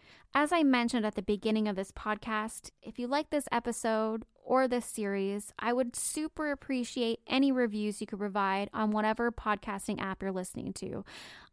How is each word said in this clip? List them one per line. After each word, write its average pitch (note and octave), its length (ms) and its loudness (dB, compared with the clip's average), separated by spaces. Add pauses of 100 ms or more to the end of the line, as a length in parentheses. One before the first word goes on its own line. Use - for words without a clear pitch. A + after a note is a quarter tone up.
(340)
As D4 180 4
I E4 120 6
mentioned A#3+ 420 4
at G#3+ 100 -2
the G#3 60 -4
beginning G#3+ 480 2
of F#3 80 -2
this G3 140 -4
podcast, G#3+ 800 -4 (100)
if A3 180 -12
you A#3+ 80 -2
like C#4+ 220 0
this D4 220 0
episode A3 760 0 (180)
or C4 240 4
this B3 180 0
series, G3+ 720 -2
I A3+ 140 0
would B3 240 0
super D#4 560 -2
appreciate B3 760 -2
any C4+ 260 4
reviews G#3+ 500 0
you G#3+ 40 -2
could G3 140 -8
provide G3 540 0
on G#3+ 180 2
whatever A3 400 2
podcasting G#3 680 -4
app F#3+ 220 -4
you're F#3+ 100 -2
listening F#3 420 -6
to. - 320 -8 (480)